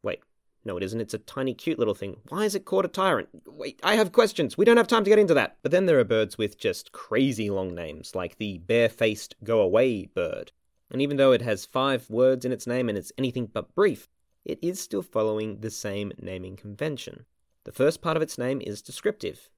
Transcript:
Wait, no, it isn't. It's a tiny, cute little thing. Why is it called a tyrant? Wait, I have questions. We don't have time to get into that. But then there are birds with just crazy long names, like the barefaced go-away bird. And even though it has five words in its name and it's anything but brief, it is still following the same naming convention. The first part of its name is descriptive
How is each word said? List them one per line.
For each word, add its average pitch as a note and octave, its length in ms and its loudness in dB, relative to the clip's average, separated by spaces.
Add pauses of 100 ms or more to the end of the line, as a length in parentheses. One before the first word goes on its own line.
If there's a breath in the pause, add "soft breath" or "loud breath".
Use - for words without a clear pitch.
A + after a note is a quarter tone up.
Wait, G#2 180 -6 (420)
no, G2 140 -8
it F2+ 60 -4
isn't. G#2 180 -4
It's - 140 -6
a A2 40 -8
tiny, C3 360 -6
cute - 240 -4
little G#2+ 160 0
thing. G2+ 240 -10 (100)
Why F#3 160 -4
is G3+ 100 -2
it G3 120 -6
called F#3+ 180 2
a F3+ 40 -4
tyrant? F3+ 420 0 (160)
Wait, D#3+ 360 -12
I C4 140 2
have G#3 160 2
questions. G#3 460 4
We G3+ 80 4
don't A#3 100 8
have A#3 100 4
time A3+ 180 2
to G3 40 0
get G#3+ 100 8
into F3 160 4
that. A#2+ 280 2
But B2+ 100 0
then F#3 140 4
there D#3 120 6
are A#2+ 60 4
birds A2 320 0
with G#2+ 220 -2
just - 340 -4
crazy A2 560 0
long F#2+ 260 -4
names, D#2 400 -12
like F2+ 220 -6
the G2+ 220 -6
barefaced A2+ 840 0
go-away A2 720 2
bird. - 380 -6 (380)
And B2+ 100 -6
even C#3+ 160 -2
though C3+ 160 6
it A#2+ 80 4
has A2+ 240 -4
five C3 460 -2
words B2+ 340 2
in B2+ 80 -2
its - 140 -8
name B2 240 -2
and G#2 80 -2
it's - 180 -10
anything B2+ 300 -4
but - 280 -10
brief, F#3 360 0 (340)
it - 160 -6
is F3+ 180 -4
still - 220 -6
following G#2+ 600 -4
the A2 100 -8
same G2+ 500 -8
naming F#2 340 -12
convention. A#2+ 680 -10 (400)
The - 80 -16
first - 300 0
part D#3+ 140 -2
of D#3+ 60 0
its - 140 -4
name B2+ 240 -4
is G#2 220 -8
descriptive - 760 -8